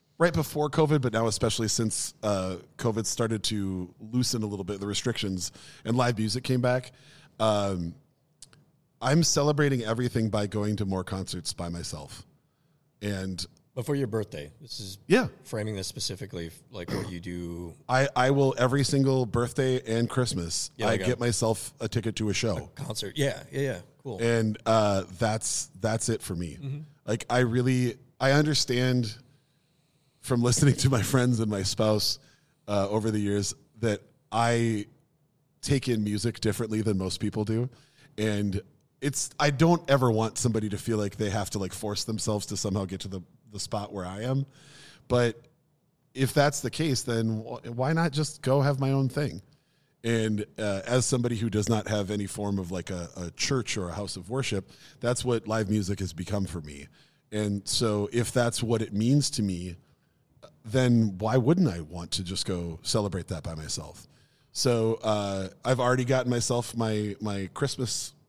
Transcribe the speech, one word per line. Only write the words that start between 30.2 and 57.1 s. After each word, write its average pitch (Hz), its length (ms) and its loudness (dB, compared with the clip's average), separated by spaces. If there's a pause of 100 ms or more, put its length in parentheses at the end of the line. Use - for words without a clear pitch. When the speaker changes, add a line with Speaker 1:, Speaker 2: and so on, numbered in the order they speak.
Speaker 1:
from 120 220 2
listening 120 340 6
to - 120 2
my 120 140 4
friends 123 380 4
and 107 100 0
my 101 120 0
spouse, 107 560 2 (500)
uh, 101 200 0
over 110 220 0
the 107 80 0
years 101 340 0 (280)
that 107 200 0 (320)
I 117 540 2 (760)
take 135 280 0
in 113 160 2
music 104 360 -2
differently 110 400 -2
than 104 160 2
most 92 240 -2
people 104 240 -2
do. 113 240 0 (480)
And 104 460 0 (420)
it's, - 340 -2
I 147 120 4
don't 165 400 4
ever 131 200 6
want 110 280 2
somebody 110 320 2
to 101 80 -4
feel 113 200 0
like 101 180 -2
they 107 140 0
have 101 200 -2
to, - 80 -4
like, 95 160 -4
force 104 300 -4
themselves 107 420 -2
to 104 100 -6
somehow 101 300 0
get 92 140 -8
to - 80 -10
the, 95 120 -8 (320)
the 104 80 -12
spot 107 320 -6
where 95 140 -6
I 98 160 -8
am. 135 240 0 (600)
But 120 240 4 (840)
if 131 180 0
that's 147 280 2
the 120 100 -2
case, 147 320 0
then 113 420 0
wh-, 117 320 -10
why 127 160 0
not 165 200 2
just 147 280 -4
go 135 220 4
have 139 180 2
my 135 120 2
own 135 180 4
thing? - 320 -4 (600)
And, 110 420 2 (120)
uh, 101 280 -2
as 120 200 4
somebody 120 300 0
who 110 140 0
does 104 180 2
not 107 200 2
have 101 220 -2
any 101 160 -2
form 101 320 -2
of, 87 120 -6
like, 90 200 -6
a, 87 260 -6
a 87 160 -8
church - 440 -2
or 90 140 -6
a - 20 -8
house 98 240 -8
of 90 140 -12
worship, 113 400 -4 (300)
that's 120 240 0
what 117 220 0
live 107 220 0
music 101 320 0
has 90 120 -4
become 92 340 -4
for 82 160 -8
me. 73 260 -14 (420)